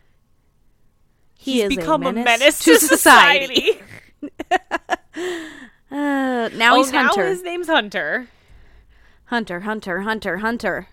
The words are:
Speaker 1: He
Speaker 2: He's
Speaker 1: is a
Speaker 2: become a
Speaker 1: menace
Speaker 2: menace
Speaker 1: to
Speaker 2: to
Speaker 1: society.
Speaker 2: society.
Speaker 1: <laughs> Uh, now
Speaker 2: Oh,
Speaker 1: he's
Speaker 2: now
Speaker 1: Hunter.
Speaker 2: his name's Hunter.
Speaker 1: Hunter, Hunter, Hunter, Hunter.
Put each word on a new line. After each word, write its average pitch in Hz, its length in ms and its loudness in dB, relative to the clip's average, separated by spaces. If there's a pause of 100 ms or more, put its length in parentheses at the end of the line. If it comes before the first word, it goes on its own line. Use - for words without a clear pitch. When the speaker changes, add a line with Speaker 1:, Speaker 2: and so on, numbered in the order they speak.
(1400)
Speaker 1:
He - 180 -8
Speaker 2:
He's 233 100 0
Speaker 1:
is 196 80 -2
a 175 40 0
Speaker 2:
become 190 260 -2
a 254 100 -2
Speaker 1:
menace 226 120 -4 (160)
Speaker 2:
menace 294 240 4
Speaker 1:
to 330 100 6
Speaker 2:
to 466 40 6
Speaker 1:
society. 285 920 4
Speaker 2:
society. - 100 -8 (680)
Speaker 1:
<laughs> - 1000 -6 (420)
Uh, 269 640 -4
now 233 220 4
Speaker 2:
Oh, - 20 6
Speaker 1:
he's 262 160 2
Speaker 2:
now 277 140 2
Speaker 1:
Hunter. 381 200 0
Speaker 2:
his 370 160 -4
name's 349 240 -8
Hunter. 208 600 -2 (960)
Speaker 1:
Hunter, 208 340 -6
Hunter, 202 420 -8
Hunter, 202 360 -4
Hunter. 214 540 -4